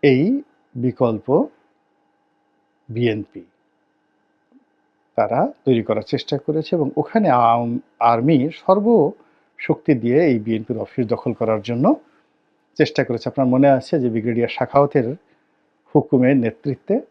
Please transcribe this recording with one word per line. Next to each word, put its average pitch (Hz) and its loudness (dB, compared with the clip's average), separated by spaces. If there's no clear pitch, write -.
এই 151 2
বিকল্প 123 -2
বিএনপি 110 -4
তারা 117 0
তৈরি 117 2
করার 107 -2
চেষ্টা - -6
করেছে 156 -4
এবং 147 -2
ওখানে 185 0
আওয়াম-, 120 2
আর্মি 123 2
সর্বশক্তি 190 -2
দিয়ে 123 2
এই 127 2
বিএনপির 110 -4
অফিস 110 -6
দখল 117 -4
করার 110 -2
জন্য 123 0
চেষ্টা - 0
করেছে। 123 -4
আপনার 131 -2
মনে 131 4
আছে 135 0
যে 123 -2
ব্রিগেডিয়ার 117 -2
সাখাওয়াতের 139 0
হুকুমের 135 2
নেতৃত্বে 131 -4